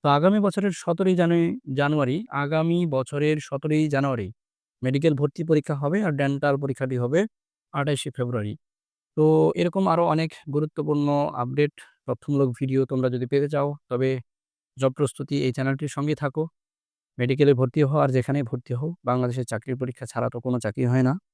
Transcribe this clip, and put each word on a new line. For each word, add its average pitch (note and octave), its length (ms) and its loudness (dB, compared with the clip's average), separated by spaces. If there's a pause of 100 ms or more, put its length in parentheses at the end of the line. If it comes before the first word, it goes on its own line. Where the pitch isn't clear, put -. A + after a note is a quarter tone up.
তো D3+ 60 2
আগামী E3+ 300 4
বছরের G3 340 0
সতেরোই F#3 420 0
জানুয়ারি, E3+ 340 2 (260)
জানুয়ারি, C#3+ 420 0 (160)
আগামী D#3+ 540 0
বছরের D3 540 0
সতেরোই D3+ 480 0
জানুয়ারি C3+ 380 0 (540)
মেডিকেল C#3 320 2
ভর্তি C#3+ 300 -2
পরীক্ষা D#3 320 0
হবে C#3+ 280 -2
আর F3 100 0
ডেন্টাল C#3 460 0
পরীক্ষাটি C3+ 380 -4
হবে B2 220 2 (540)
আঠাশে C#3+ 380 -2
ফেব্রুয়ারি। A#2+ 420 -4 (640)
তো D#3 60 4 (320)
এরকম F3 320 0
আরও E3 180 2
অনেক D#3+ 240 0 (200)
গুরুত্বপূর্ণ D3 580 -2 (280)
আপডেট, C3 380 -2 (300)
তথ্যমূলক C#3 520 0
ভিডিও C3 300 0
তোমরা B2+ 240 -2
যদি B2 180 -2
পেতে C#3+ 220 0
চাও, C#3+ 180 0 (200)
তবে B2+ 220 -2 (680)
জব C3 160 2
প্রস্তুতি C#3+ 500 -2
এই C3 100 0
চ্যানেলটির C3+ 400 -2
সঙ্গেই D3 260 -2
থাকো। D3+ 240 -4 (760)
মেডিকেলে C3+ 360 4
ভর্তি B2+ 280 2
হও D3 180 2
আর C#3+ 100 4
যেখানেই C3+ 340 0
ভর্তি B2 300 -6
হও, C#3 160 -4 (140)
বাংলাদেশের B2 420 0
চাকরির B2 340 -6
পরীক্ষা B2+ 260 -6
ছাড়া A#2+ 240 -4
তো B2 100 -8
কোনো B2 200 -2
চাকরি A2+ 260 -2
হয় B2+ 180 4
না। C3 100 4 (200)